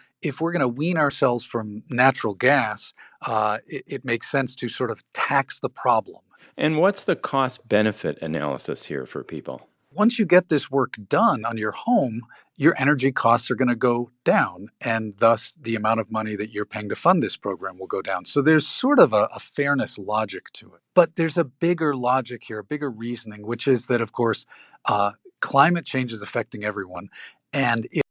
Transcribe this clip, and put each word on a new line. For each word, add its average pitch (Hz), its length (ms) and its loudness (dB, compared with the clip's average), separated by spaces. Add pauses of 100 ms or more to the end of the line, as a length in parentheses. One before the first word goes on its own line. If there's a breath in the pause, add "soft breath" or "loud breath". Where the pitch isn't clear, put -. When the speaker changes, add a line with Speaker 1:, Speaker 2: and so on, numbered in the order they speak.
(220 loud breath)
Speaker 1:
if 143 180 -4
we're 170 120 0
gonna 147 160 2
wean 151 280 0
ourselves 135 480 2
from 107 460 -6
natural 120 440 2
gas, 117 600 0 (280 soft breath)
uh, 110 440 0
it, 143 220 -10
it 131 160 -8
makes 117 260 -4
sense 135 240 -2
to 127 140 -6
sort 113 240 -4
of - 100 -14 (100)
tax - 460 -2
the - 100 -4
problem. 113 520 0 (360 soft breath)
Speaker 2:
And 156 220 0
what's 196 260 2
the 180 120 0
cost - 520 -2
benefit 104 540 2
analysis 73 640 -6
here 67 220 -8
for 67 180 -10
people? 69 440 -12 (220)
Speaker 1:
Once 208 280 2
you 208 80 2
get 175 220 6
this 147 220 0
work 135 240 0 (140)
done 156 360 2
on 113 120 -4
your 107 160 -2
home, 135 480 0 (380 soft breath)
your 156 200 4
energy 135 340 2
costs 117 380 2
are 123 40 -2
gonna 123 200 2
go 120 360 0 (140)
down, 107 440 0 (120)
and 110 380 -4
thus 113 420 4
the 120 140 -4
amount 110 260 0
of 110 100 -6
money 110 260 -4
that 107 160 -6
you're 104 140 -6
paying 107 220 -8
to 107 80 -6
fund 170 260 4
this 104 140 -4
program 92 420 -8
will 92 80 -10
go 98 160 -4
down. 92 220 -6
So - 160 -2
there's 151 260 4
sort 269 320 0
of 143 140 8
a, 107 220 4
a - 60 -10
fairness 143 580 -2
logic 101 560 -4
to - 120 -18
it. 90 140 -20 (140)
But 165 220 4
there's 165 200 -2
a 170 80 2
bigger 160 500 0
logic 123 500 -2
here, 107 140 -10
a 104 60 -10
bigger 143 260 -6
reasoning, 110 560 -10
which 117 220 -4
is 123 200 2
that, 120 120 2
of 113 120 -4
course, 113 340 -2 (400 soft breath)
uh, 101 260 2 (280)
climate 165 440 2
change 127 280 -4
is 107 100 -10
affecting 104 420 -6
everyone. 92 440 -6 (440 loud breath)
And 120 380 0
if, 151 200 0